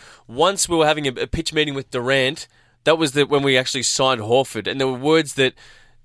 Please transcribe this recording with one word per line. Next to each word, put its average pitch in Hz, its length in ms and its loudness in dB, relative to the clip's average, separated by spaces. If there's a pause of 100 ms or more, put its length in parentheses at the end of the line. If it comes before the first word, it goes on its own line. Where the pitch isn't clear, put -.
(260)
once 170 420 0
we 175 80 0
were 160 80 4
having 151 220 0
a, 131 60 -4
a 123 160 -6
pitch - 240 -6
meeting 151 220 -2
with 135 180 -10
Durant, 131 560 -2 (340)
that 160 160 4
was 156 140 0
the, 143 120 2
when 139 200 0
we 139 120 2
actually 127 280 -2
signed 131 360 0
Horford. 113 460 0
And 110 140 -2
there 135 80 2
were 127 100 -4
words 151 360 0
that 131 200 0 (500)